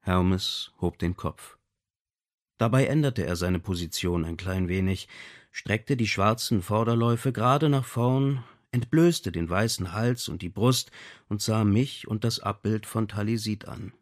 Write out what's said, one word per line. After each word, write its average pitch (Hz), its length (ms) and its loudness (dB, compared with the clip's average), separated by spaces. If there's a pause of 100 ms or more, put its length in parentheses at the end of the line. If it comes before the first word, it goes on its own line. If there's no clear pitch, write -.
Hermes 92 800 0
hob 87 180 -4
den 85 180 -2
Kopf. - 420 -10 (960)
Dabei 117 300 2
änderte 135 400 0
er 87 100 -2
seine 90 220 0
Position 87 640 -2
ein 82 140 -6
klein 92 300 -2
wenig, 92 380 0 (460)
streckte - 460 -2
die 113 100 2
schwarzen 104 540 2
Vorderläufe 117 680 2
gerade 127 380 2
nach 135 160 2
vorn, 131 580 0 (280)
entblößte 151 640 2
den 82 180 -2
weißen 92 420 0
Hals 120 380 -2
und 98 100 -8
die 90 80 -8
Brust 120 440 0 (360)
und 104 140 -4
sah 110 200 2
mich 107 460 2
und 110 160 -4
das 113 160 0
Abbild 104 460 -4
von 110 200 -2
Talisit 107 600 -4
an. 104 340 -12